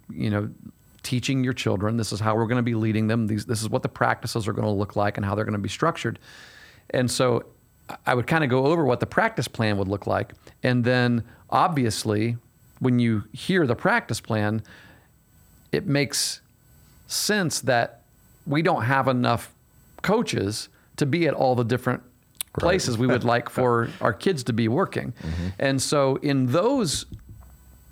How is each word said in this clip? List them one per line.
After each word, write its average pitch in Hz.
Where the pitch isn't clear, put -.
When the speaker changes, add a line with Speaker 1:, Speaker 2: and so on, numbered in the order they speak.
Speaker 1:
you 117
know, 104
teaching 131
your 127
children. 107
This 113
is 98
how 110
we're 113
gonna 123
be 120
leading 110
them. 113
These, 104
this 113
is 110
what 127
the 131
practices 120
are 104
gonna 107
look 101
like 104
and 104
how 101
they're 104
gonna 107
be 101
structured. 156
And 123
so 123
I 131
would 120
kinda 160
go 131
over 170
what 123
the -
practice 202
plan 107
would 98
look 98
like. 101
And 123
then 123
obviously 120
when 123
you 113
hear 175
the 117
practice 214
plan, 107
it -
makes -
sense 196
that 120
we 143
don't 170
have 131
enough 123
coaches 110
to 151
be 165
at 135
all 127
the 120
different 123
Speaker 2:
Right. -
Speaker 1:
places 170
we 127
would 123
like 120
Speaker 2:
<laughs> -
Speaker 1:
for 117
our 123
kids 160
to 131
be 113
working. 131
Speaker 2:
Mm-hmm. 82
Speaker 1:
And 135
so 135
in 139
those 202